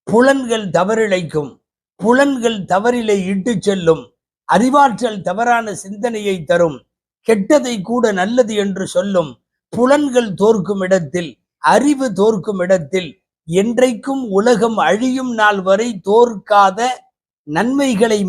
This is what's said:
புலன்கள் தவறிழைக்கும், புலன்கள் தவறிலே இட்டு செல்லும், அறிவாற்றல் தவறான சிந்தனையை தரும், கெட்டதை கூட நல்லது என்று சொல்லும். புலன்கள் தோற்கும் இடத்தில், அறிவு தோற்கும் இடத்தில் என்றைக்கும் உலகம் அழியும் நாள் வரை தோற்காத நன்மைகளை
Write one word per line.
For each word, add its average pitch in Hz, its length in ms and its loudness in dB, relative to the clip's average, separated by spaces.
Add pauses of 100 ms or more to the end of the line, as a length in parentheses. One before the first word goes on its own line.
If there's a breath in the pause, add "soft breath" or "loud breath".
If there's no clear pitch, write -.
புலன்கள் 233 600 2
தவறிழைக்கும், 180 840 -2 (480)
புலன்கள் 233 640 2
தவறிலே 214 600 0
இட்டு 196 340 -2
செல்லும், 170 420 0 (480)
அறிவாற்றல் 233 720 2
தவறான 220 540 -2
சிந்தனையை 208 680 -6
தரும், 165 360 0 (480)
கெட்டதை 240 540 2
கூட 233 320 0
நல்லது 214 440 0
என்று 196 300 -4
சொல்லும். 180 440 -2 (420)
புலன்கள் 247 600 2
தோற்கும் 196 480 0
இடத்தில், 175 480 -2 (320)
அறிவு 262 500 2
தோற்கும் 196 500 0
இடத்தில் 180 480 -2 (360)
என்றைக்கும் 240 840 0
உலகம் 214 500 2
அழியும் 247 540 0
நாள் 208 280 2
வரை 196 260 0 (120)
தோற்காத 208 880 2 (580)
நன்மைகளை 226 720 0 (120)